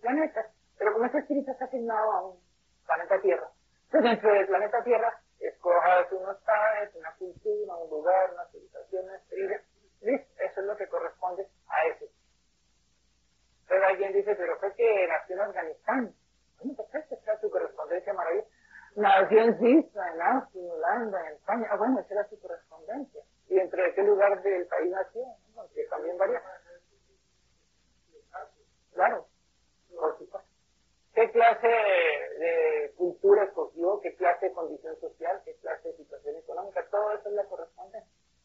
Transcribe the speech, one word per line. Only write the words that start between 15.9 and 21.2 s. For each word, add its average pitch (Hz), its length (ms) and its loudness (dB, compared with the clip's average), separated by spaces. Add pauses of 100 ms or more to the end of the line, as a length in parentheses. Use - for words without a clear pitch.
Bueno, 277 160 -10
perfecto, - 400 -10
esa - 180 -6
es - 80 -8
su 214 80 -2
correspondencia 180 640 -6
maravillosa. 175 360 -4 (460)
Nació 196 480 6
en 233 140 4
Suiza, 214 560 4
en 165 80 -6
Austria, 190 420 -2
en 175 80 -10
Holanda, 180 560 -4